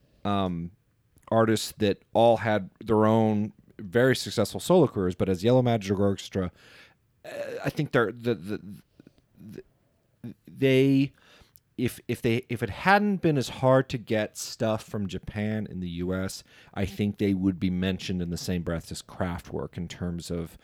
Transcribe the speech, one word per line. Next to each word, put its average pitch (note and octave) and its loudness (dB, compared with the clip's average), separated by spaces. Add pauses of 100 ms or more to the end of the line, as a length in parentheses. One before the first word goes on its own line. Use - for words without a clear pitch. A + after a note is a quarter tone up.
(240)
um, F#2 -2 (580)
artists A2 2
that G2+ 0 (120)
all A2+ 6
had G#2+ 0 (140)
their G#2+ 4
own G#2+ 2 (280)
very A#2 4
successful G2+ -4
solo F3 4
careers. F#2 -2
But F#2+ 0
as F2+ 0
Yellow B2 6
Magic G#2 0
Orchestra, G2 -2 (720)
uh, - -12 (360)
I - 0
think D3+ -4
they're, A2+ 2
the, A#2+ -2
the, F#2 -8 (920)
the, - -16 (840)
they, C3+ 4 (640)
if, A#2+ -4
if A#2+ -6
they, A#2+ 0
if B2 -6
it A2+ -4
hadn't G3+ 2
been D#3+ 2
as B2 -2
hard C3 2
to C3 -4
get G#2+ -4
stuff A2 -4
from G#2 -6
Japan G#2+ -6
in F#2 -10
the F2+ -6
U F2 -4
S, F#2+ -6 (320)
I G2+ -2
think G#2 -2
they G2 2
would F#2 0
be F#2 0
mentioned F#2 -2
in F2 -4
the E2+ -4
same F2+ -4
breath E2 -6
as D#2+ -10
Kraftwerk D#2 -8
in F2 -8
terms F2 -8
of E2+ -8